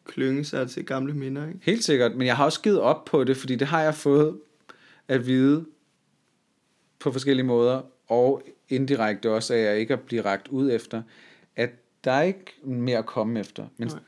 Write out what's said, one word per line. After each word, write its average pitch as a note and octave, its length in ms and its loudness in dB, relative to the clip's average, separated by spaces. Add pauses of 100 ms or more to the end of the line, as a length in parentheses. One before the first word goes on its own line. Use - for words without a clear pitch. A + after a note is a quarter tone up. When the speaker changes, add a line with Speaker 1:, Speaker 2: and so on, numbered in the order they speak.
Speaker 1:
klynge C3+ 400 -4
sig C3 240 -6
til - 160 -10
gamle C3+ 280 -6
minder, C#3 340 -8
ikke? F#3 140 -14
Speaker 2:
Helt A3+ 220 -2
sikkert, B2 320 2
men B2+ 120 -2
jeg B2 100 2
har C#3+ 80 4
også D#3 160 -2
givet G3+ 200 2
op B2+ 240 0
på C#3 180 2
det, C3 140 0
fordi B2+ 180 -4
det B2+ 120 -2
har D#3+ 140 0
jeg D3+ 140 2
fået D3+ 420 2 (680)
at B2+ 200 0
vide C3+ 380 4 (1300)
på C#3+ 120 -2
forskellige C3 340 2
måder, B2 360 4 (260)
og B2 340 4 (280)
indirekte A#2 600 0
også, A2 220 -2
at A#2 60 4
jeg G#2+ 200 2
ikke A2+ 140 -2
at A#2+ 60 -2
blive A#2 220 -6
rakt G2 260 -2
ud C3+ 240 0
efter, A2+ 300 -4 (540)
at B2 140 -2 (340)
der C3 80 0
er C#3 100 2
ikke F#3+ 320 -4 (100)
mere B2 340 -2
at A2+ 80 -2
komme A2+ 340 -4
efter. - 280 -10 (100)
Men A#2 100 -6
Speaker 1:
Nej. D3+ 200 -10